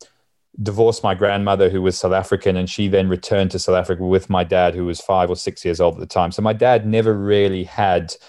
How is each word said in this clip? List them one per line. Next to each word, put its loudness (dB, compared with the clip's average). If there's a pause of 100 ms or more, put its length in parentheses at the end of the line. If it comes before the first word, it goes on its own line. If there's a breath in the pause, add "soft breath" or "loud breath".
(600 soft breath)
divorced 0
my 0
grandmother, 2
who -2
was 0
South 0
African, 0
and -2
she -4
then 2
returned 0
to -6
South 0
Africa -2
with 0
my 0
dad, 2
who -4
was -6
five 0
or -2
six -10
years -2
old 2
at -16
the -12
time. -2
So -4
my 0
dad 2
never 2
really 0
had -2 (160 soft breath)